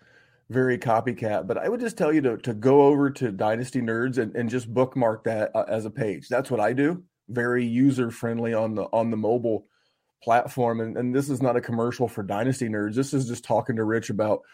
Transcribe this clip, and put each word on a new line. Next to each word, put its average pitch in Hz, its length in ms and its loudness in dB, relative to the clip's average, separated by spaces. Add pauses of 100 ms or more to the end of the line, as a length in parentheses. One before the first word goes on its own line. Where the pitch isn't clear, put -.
(480)
very 127 300 0
copycat. 110 680 0
But 113 120 -2
I 147 100 -2
would 233 120 -2
just 233 180 -6
tell 156 120 2
you 156 120 4
to, 117 160 0
to 120 160 -6
go 139 300 6
over 143 260 4
to 127 200 -4
Dynasty 113 520 -2
Nerds 117 340 -2
and, 110 180 -2
and 117 140 -2
just 117 240 -4
bookmark 120 520 0
that, 110 300 0
uh, 110 140 0
as 110 160 -2
a 110 60 -8
page. 101 380 -6
That's 127 220 -2
what 120 100 0
I 107 120 2
do. 147 300 0 (260)
Very 120 380 0
user-friendly 117 880 0
on 110 220 0
the, 98 80 -2 (100)
on 117 160 2
the 110 80 -2
mobile 110 480 0 (560)
platform. 117 580 2
And, 113 160 -6
and 123 180 -2
this 139 140 0
is 127 140 -2
not 123 140 2
a 120 40 0
commercial 120 480 -2
for 110 140 -8
Dynasty 113 480 -2
Nerds. 107 240 -2
This 135 180 0
is 131 160 0
just 120 160 -8
talking 117 320 0
to 110 80 0
Rich 110 240 0
about 107 320 0 (140)